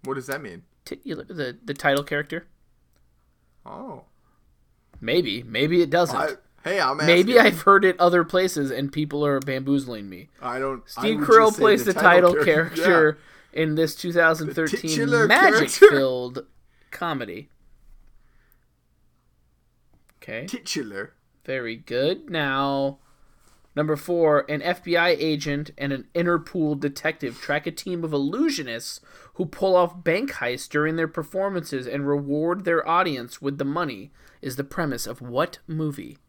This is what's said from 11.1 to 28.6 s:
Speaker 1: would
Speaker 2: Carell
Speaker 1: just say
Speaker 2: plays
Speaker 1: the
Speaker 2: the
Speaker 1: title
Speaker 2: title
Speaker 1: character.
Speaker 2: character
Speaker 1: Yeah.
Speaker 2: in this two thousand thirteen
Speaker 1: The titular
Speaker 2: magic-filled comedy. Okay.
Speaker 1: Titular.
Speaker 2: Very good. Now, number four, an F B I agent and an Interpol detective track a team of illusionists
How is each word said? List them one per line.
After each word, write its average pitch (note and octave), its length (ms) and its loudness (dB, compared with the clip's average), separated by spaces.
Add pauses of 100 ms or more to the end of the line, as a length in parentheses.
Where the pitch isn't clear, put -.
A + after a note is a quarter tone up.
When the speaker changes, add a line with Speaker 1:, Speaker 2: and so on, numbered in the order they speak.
Speaker 1:
would C4 80 -2
Speaker 2:
Carell A3+ 180 8
Speaker 1:
just G#3+ 100 0
say - 60 -4
Speaker 2:
plays G#3+ 220 4
Speaker 1:
the G3+ 100 0
Speaker 2:
the D3+ 60 -2
Speaker 1:
title F3+ 320 8
Speaker 2:
title D3+ 120 2
Speaker 1:
character. D#3+ 380 2
Speaker 2:
character D#3+ 360 4 (360)
Speaker 1:
Yeah. D#3 80 -2
Speaker 2:
in D#3 140 -2
this D#3+ 180 0
two F3 180 -8
thousand D#3+ 420 2
thirteen E3 280 -2
Speaker 1:
The E3 60 -6
titular - 400 2
Speaker 2:
magic-filled C#3 1160 6 (460)
comedy. C3 580 -8 (2750)
Okay. A#2 240 -10
Speaker 1:
Titular. B2 680 -10 (320)
Speaker 2:
Very A#2+ 320 -8
good. D3 540 -4
Now, C#3 680 -2 (760)
number D#3 180 0
four, D#3 560 2
an D3+ 120 -4
F F3 200 -4
B E3+ 140 -2
I E3+ 140 2
agent D3 640 -2
and C#3 160 -4
an C3+ 220 -8
Interpol E3+ 680 -2
detective C#3+ 600 -6
track D3 260 -4
a E3 40 -4
team E3+ 340 -8
of D#3 80 -6
illusionists C#3+ 880 -4 (340)